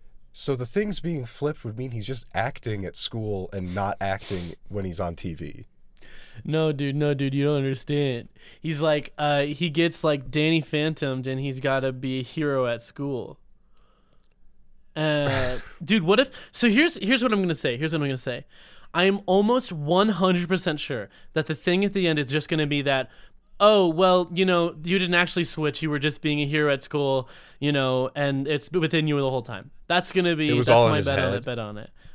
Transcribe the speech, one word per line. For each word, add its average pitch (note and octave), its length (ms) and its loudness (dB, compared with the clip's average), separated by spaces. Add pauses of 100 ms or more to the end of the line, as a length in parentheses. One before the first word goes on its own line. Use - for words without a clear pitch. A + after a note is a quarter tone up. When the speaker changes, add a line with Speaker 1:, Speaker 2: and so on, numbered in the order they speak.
(320)
Speaker 1:
so - 240 -2
the B2 100 -6
things G#3 340 -2
being D#3+ 260 -4
flipped - 400 -4
would A2 120 -8
mean B2+ 140 -8
he's A2 160 -6
just B2+ 260 -8
acting G#2+ 520 -4
at - 100 -8
school G#2 580 -4
and F#2 220 -6
not G2+ 260 -2
acting F#2+ 520 -4 (160)
when G2+ 160 -4
he's F2 160 -6
on E2+ 140 -4
T E2 180 -8
V. - 320 -12 (800)
Speaker 2:
No, D#3 280 0
dude, C#3 240 -2
no, D3 180 2
dude, C3+ 200 0
you C#3 120 0
don't D3 120 2
understand. C3+ 720 -2 (340)
He's D#3 200 -4
like, D#3 360 0
uh, D3 260 2
he D3 260 -2
gets, E3 340 0
like, C#3+ 260 0
Danny D#3 320 2
Phantomed D3 680 -2
and C3 120 -4
he's C3 220 -6
gotta C3+ 320 0
be C3 260 -4
a B2+ 40 -4
hero C#3 440 0
at A#2 140 -2
school. C#3 580 -8 (1600)
Uh, C#3 600 0 (120)
<laughs> - 140 -16
dude, G3+ 200 2
what F#3+ 160 6
if, - 320 -2
so A#3+ 180 4
here's, C#4+ 320 4
here's A3+ 220 2
what A#3+ 100 2
I'm G3+ 80 2
gonna E3+ 140 0
say. B2+ 220 -2
Here's D#3 160 -2
what D#3 80 0
I'm C#3+ 60 0
gonna C3 100 -2
say. B2+ 280 -8 (480)
I F3 120 2
am G3 200 2
almost G#3 480 4
one E3+ 360 2
hundred F3+ 380 2
percent E3 320 -2
sure A2+ 300 -6 (240)
that D#3 140 0
the D#3+ 80 -4
thing F#3 280 0
at G3+ 100 0
the F#3 140 2
end D#3 100 2
is C3+ 140 -2
just D3 160 -2
gonna D#3 200 0
be C#3+ 160 0
that, C3+ 260 0 (500)
"Oh, G3+ 300 8
well, F3+ 440 4
you F#3 120 2
know, F3 280 2 (100)
you F3 140 0
didn't F3+ 180 0
actually F3 280 2
switch. D3+ 380 -4
You D#3 80 -2
were D3 100 -2
just C#3+ 220 -2
being D3 180 0
a D3 60 0
hero D3 260 2
at C#3 100 -2
school, C3+ 460 0 (320)
you D3 140 2
know, C3 420 2
and C#3 320 0
it's D3 240 -4
within D#3+ 360 0
you D3 120 2
the C3+ 100 0
whole C3 120 -2
time." A2 300 -14 (160)
That's F3+ 260 0
gonna F3 240 2
be, D3+ 120 2
Speaker 1:
It - 40 4
was A#2+ 140 4
Speaker 2:
that's A#2+ 120 8
Speaker 1:
all A#2+ 80 10
in A2 40 6
Speaker 2:
my G#2 60 4
Speaker 1:
his C#3 100 0
Speaker 2:
bet C#3 120 2
on F2+ 120 0
Speaker 1:
head. - 80 -2
Speaker 2:
it, A#2 60 -10
bet B2 140 -6
on G#2+ 180 -10
it. G#2+ 120 -14 (260)